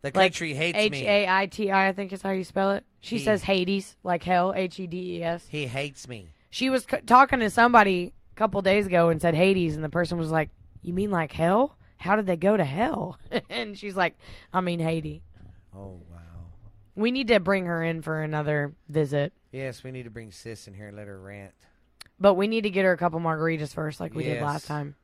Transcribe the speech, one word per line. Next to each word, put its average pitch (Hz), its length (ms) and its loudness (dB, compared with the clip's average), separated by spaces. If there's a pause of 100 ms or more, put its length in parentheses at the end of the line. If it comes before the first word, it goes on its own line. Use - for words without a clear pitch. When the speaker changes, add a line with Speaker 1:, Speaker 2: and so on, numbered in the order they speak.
Speaker 1:
The 143 60 -8
Speaker 2:
Like, 135 80 -8
Speaker 1:
country 175 380 2
hates 160 220 -2 (160)
me. 139 100 -6
Speaker 2:
H - 60 -4
A 202 220 4
I 190 160 2
T 196 260 -4
I, 190 180 4
I 190 40 -2
think 190 180 -8
is 190 100 -12
how 196 100 -4
you 190 120 -2
spell 196 280 -2
it. 202 120 -4 (160)
She - 200 -6
Speaker 1:
He 143 40 -6
Speaker 2:
says 214 200 2
Hades, 190 600 -2
like 175 200 -4
hell, 180 320 2
H 185 240 -4
E 185 80 -8
D 175 300 -8
E 170 60 -8
S. 170 260 -4
Speaker 1:
He 147 180 -6
hates 135 400 -8
me. 107 200 -16 (220)
Speaker 2:
She 262 200 -2
was 262 200 0
c-, 254 160 -2
talking 262 340 8
to 220 100 2
somebody 208 640 6 (200)
a - 20 -20
couple 202 260 0
days 196 240 4
ago 170 240 4
and 160 120 0
said 170 120 4
Hades, 175 420 4
and 156 80 -6
the 151 60 -6
person 170 280 -2
was 160 120 -2
like, 160 200 0 (320)
"You 170 120 -8
mean 202 160 -2
like 165 220 -2
hell? 196 460 2 (200)
How 185 200 0
did 214 80 -2
they 185 100 0
go 196 220 2
to 175 80 2
hell?" 202 520 -4 (140)
<laughs> - 180 -6
And 214 280 -8
she's 202 180 -10
like, 180 220 0 (340)
"I 185 100 0
mean 175 200 -2
Haiti." 160 400 -4 (520)
Speaker 1:
Oh, 95 280 -16 (100)
wow. 85 80 -20 (760)
Speaker 2:
We 220 160 0
need 254 180 -4
to 220 100 8
bring 190 260 0
her 170 160 -2
in 165 200 -2
for 156 200 -4
another 151 520 -2 (160)
visit. 143 420 0 (220)
Speaker 1:
Yes, 131 320 -12
we 131 60 -12
need 127 120 -14
to 117 60 -16
bring 110 220 -18
Sis - 360 -16
in 98 60 -20
here 104 160 -16
and 101 80 -18
let 104 100 -16
her 98 120 -16
rant. 98 340 -16 (680)
Speaker 2:
But 196 160 8
we 196 120 2
need 226 160 0
to 208 60 0
get 190 160 0
her 185 60 6
a 170 60 2
couple 165 240 0
margaritas 160 520 -2
first, 156 280 -6
like 165 120 -8
we 156 100 -6
did - 180 -4
last 147 220 -4
Speaker 1:
Yes. - 40 -20
Speaker 2:
time. 147 360 -8